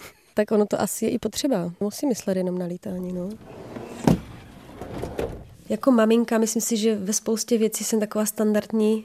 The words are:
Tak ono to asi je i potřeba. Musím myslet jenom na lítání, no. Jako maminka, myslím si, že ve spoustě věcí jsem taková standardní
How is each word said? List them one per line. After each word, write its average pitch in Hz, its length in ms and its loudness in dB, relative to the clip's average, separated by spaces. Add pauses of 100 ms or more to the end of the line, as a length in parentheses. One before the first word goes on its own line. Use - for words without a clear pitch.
(340)
Tak 214 160 0
ono 208 160 4
to - 140 -2
asi - 240 -2
je 233 60 2
i 240 80 0
potřeba. 202 600 -2
Musím 208 280 -2
myslet 196 280 0
jenom 180 220 -2
na 180 80 -4
lítání, 180 460 -8
no. 180 160 -6 (2500)
Jako 214 220 2
maminka, 226 480 4
myslím 220 240 2
si, 233 140 0
že 220 180 2
ve 202 180 -2
spoustě 220 460 0
věcí 214 260 0
jsem 220 160 0
taková 214 260 0
standardní 214 800 2